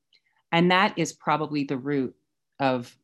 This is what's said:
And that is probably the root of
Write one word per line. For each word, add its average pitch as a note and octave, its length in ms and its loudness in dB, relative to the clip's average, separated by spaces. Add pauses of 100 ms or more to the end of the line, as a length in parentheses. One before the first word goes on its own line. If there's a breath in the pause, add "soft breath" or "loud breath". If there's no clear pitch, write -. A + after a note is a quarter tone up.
(500)
And F3 220 4
that G3 260 2
is D#3+ 140 -2
probably D3+ 500 -2
the C#3 140 -4
root C3+ 380 -4 (440)
of B2+ 460 -2